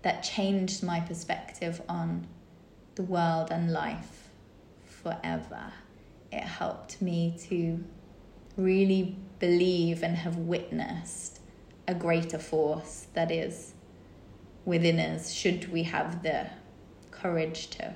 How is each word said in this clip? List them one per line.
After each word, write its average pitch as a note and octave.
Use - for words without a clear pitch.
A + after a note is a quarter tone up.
that -
changed F#3+
my E3+
perspective E3+
on E3+
the G3
world E3+
and E3+
life D3+
forever. -
It -
helped -
me E3+
to E3
really F#3+
believe F3
and E3+
have E3+
witnessed -
a F#3
greater E3
force D#3
that E3
is E3
within E3+
us, D#3+
should F3+
we E3
have E3
the D#3
courage D#3+
to -